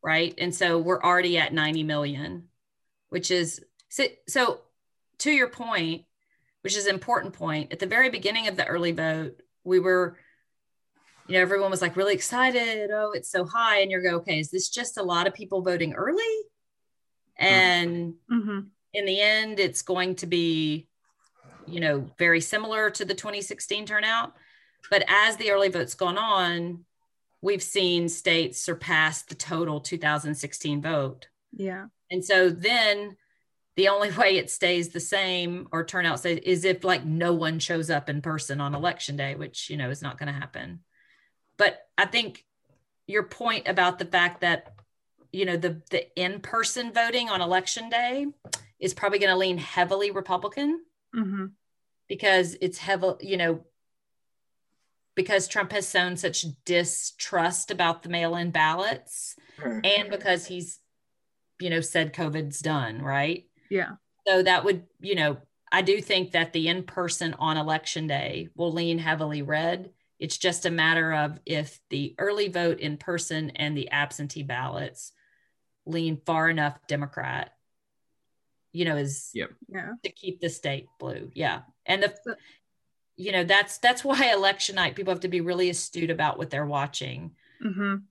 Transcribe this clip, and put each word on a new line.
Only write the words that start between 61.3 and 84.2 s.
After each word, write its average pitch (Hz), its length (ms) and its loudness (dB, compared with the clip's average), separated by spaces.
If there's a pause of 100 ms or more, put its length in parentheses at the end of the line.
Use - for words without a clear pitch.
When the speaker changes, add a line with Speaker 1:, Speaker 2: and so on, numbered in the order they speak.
Speaker 1:
you 180 120 -4
know, 165 100 0
said 160 320 0
covid's 151 480 -4
done, 135 420 -2
right? 143 440 -2 (240)
Speaker 3:
Yeah. 190 260 -2 (300)
Speaker 1:
So 190 160 6
that 180 220 4
would, 185 220 0 (140)
you 190 160 -2
know, 147 220 2 (340)
I 190 100 4
do 196 180 2
think 185 320 -2
that 165 200 0
the 160 160 0
in-person 175 640 -4
on 156 220 -2
election 156 500 -4
day 156 480 -4
will 170 180 -2
lean 170 260 0
heavily 156 440 -2
red. 165 500 -2 (260)
It's - 200 -6
just 175 280 0
a 175 40 2
matter 165 420 2
of 151 340 0
if 151 340 -4 (100)
the 143 280 -4
early 208 300 0
vote 175 320 0
in 147 180 -4
person 165 580 -4
and 151 200 -2
the 139 140 -4
absentee 143 520 -4
ballots 127 680 -8 (760)
lean 160 400 -2
far 165 220 2
enough 151 380 0
Democrat, 143 640 -6 (1200)
you 170 120 0
know, 156 120 0
is 139 380 -4
Speaker 2:
Yep. - 160 -4 (180)
Speaker 3:
Yeah. 190 240 -10 (120)
Speaker 1:
to - 60 -4
keep 185 300 -10
the 170 100 -2
state 139 360 -6 (120)
blue. - 360 -10
Yeah. 127 280 -2 (240)
And 196 160 0
the, 202 120 0 (100)
Speaker 3:
So 233 100 -10 (840)
Speaker 1:
you 196 140 -6
know, 180 120 2
that's, 196 340 4
that's 247 260 2
why 269 280 4